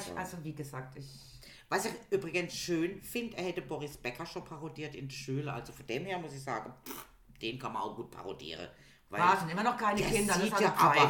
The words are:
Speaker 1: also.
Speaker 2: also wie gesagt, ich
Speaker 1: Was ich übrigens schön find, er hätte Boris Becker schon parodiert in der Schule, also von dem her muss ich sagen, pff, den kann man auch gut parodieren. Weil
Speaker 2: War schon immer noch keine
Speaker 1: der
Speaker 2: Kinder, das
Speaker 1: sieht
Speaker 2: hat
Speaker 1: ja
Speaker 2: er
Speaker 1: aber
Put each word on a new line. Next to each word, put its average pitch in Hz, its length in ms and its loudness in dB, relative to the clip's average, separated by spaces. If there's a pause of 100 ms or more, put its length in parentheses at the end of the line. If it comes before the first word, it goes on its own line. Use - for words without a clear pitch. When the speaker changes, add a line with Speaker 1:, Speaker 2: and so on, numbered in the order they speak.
(100)
Speaker 1:
also. - 40 -8
Speaker 2:
also 180 300 -6
wie 156 100 -6
gesagt, 135 420 -10
ich 143 120 -12 (600)
Speaker 1:
Was 196 180 2
ich 208 60 0 (180)
übrigens 175 440 0
schön 175 480 0
find, 233 320 -4
er 180 120 -4
hätte 175 160 -2
Boris 143 340 -6
Becker 143 300 -6
schon - 180 -8
parodiert 151 500 -10
in 139 140 -8
der - 80 -10
Schule, 135 360 -2
also - 200 -8
von - 160 -16
dem 135 160 -2
her 185 160 -2
muss 156 140 -8
ich 135 100 -10
sagen, 123 280 -4 (140)
pff, - 180 -10 (380)
den 117 160 -4
kann 123 140 -6
man 107 100 -2
auch - 140 -4
gut - 160 -8
parodieren. 82 560 -10 (420)
Weil 101 100 -2
Speaker 2:
War 185 180 8
schon 170 100 -2
immer 185 160 0
noch 240 120 4
keine 208 240 2
Speaker 1:
der - 80 2
Speaker 2:
Kinder, 208 260 4
das 180 100 4
Speaker 1:
sieht 208 80 2
Speaker 2:
hat 202 80 4
Speaker 1:
ja 190 80 6
Speaker 2:
er 180 120 2
Speaker 1:
aber 160 140 10 (160)